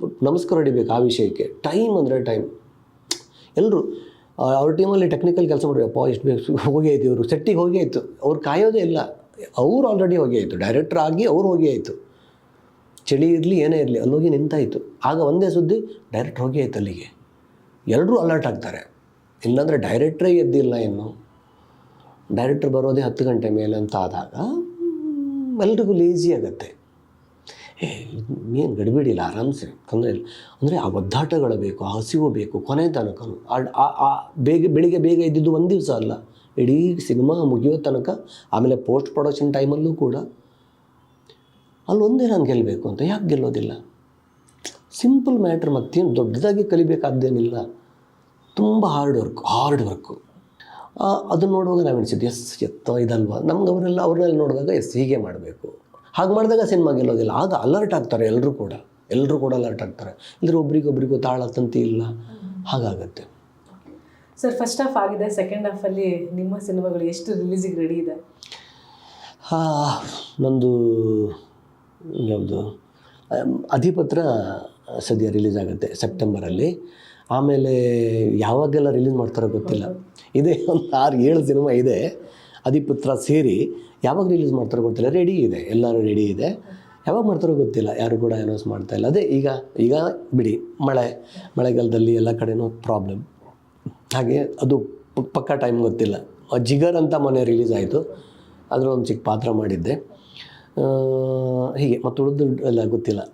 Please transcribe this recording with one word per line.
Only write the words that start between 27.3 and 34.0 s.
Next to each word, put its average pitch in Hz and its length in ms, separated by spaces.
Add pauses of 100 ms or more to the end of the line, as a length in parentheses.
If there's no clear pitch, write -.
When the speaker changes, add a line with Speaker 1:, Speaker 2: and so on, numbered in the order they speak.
Speaker 1:
"ಏ, - 40 (720)
ಏನು 127 160
ಗಡಿಬಿಡಿ 120 340
ಇಲ್ಲ, 85 120
ಆರಾಮ್ಸೆ, 107 440 (260)
ತೊಂದರೆ 113 200
ಇಲ್ಲ." 90 140 (360)
ಅಂದರೆ 156 160
ಆ 98 100
ಒದ್ದಾಟಗಳು 113 680
ಬೇಕು, 98 300
ಆ 101 120
ಹಸಿವು 151 320
ಬೇಕು, 104 300
ಕೊನೆ 156 340
ತನಕನೂ. 113 560
ಆ, 127 140
ಆ, 139 440